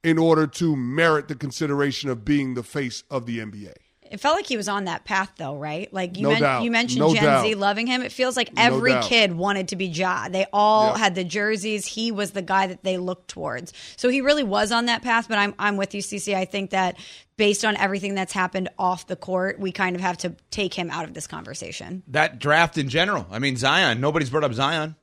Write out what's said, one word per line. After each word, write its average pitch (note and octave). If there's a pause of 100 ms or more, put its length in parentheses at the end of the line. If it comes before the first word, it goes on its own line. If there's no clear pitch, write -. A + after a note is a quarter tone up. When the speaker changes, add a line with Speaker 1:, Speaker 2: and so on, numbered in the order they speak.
Speaker 1:
in E3
order D#3+
to D#3+
merit D3
the D3+
consideration C#3+
of A#2
being C#3
the A#2+
face C3
of B2+
the A2+
N G#2+
B G2+
A. - (360)
Speaker 2:
It G#3
felt D4+
like G4+
he A#3+
was G3
on G3+
that E3+
path, F#3+
though, D3
right? D3+
Like, F#3
you C#3
Speaker 1:
No C#3+
Speaker 2:
men-, C#3+
Speaker 1:
doubt. C3
Speaker 2:
you A#2+
mentioned B2
Speaker 1:
No D#3
Speaker 2:
Gen -
Speaker 1:
doubt. C#3
Speaker 2:
Z A3
loving G3+
him. B3+
It -
feels B3+
like A#3
Speaker 1:
No G#3+
Speaker 2:
every A#3+
Speaker 1:
doubt. B2
Speaker 2:
kid A3
wanted F#3+
to F#3+
be F#3
Ja. F3
They F#3
all G#3+
Speaker 1:
Yep. G#3+
Speaker 2:
had G3+
the F#3
jerseys. G#3
He A3+
was G3+
the G3
guy F#3+
that F#3
they F#3
looked F3+
towards. D3+ (240)
So B3
he C4+
really C#4+
was G#3
on A#3
that A#3
path, A#3
but G#3+
I'm, G3+
I'm G3+
with G3
you, G3+
Cece. G3+
I F#3+
think G3
that F#3 (400)
based G#3
on G#3
everything G3
that's F#3+
happened F#3 (100)
off F3+
the F#3
court, F#3
we F#3+
kind F#3
of F3+
have F3+
to E3+ (160)
take F#3+
him E3+
out D#3+
of -
this D3+
conversation. -
Speaker 3:
That C#3+
draft D#3
in C#3
general. D#3+
I G#2
mean, C3
Zion. C3+
Nobody's D3+
brought D3+
up B2+
Zion. D#3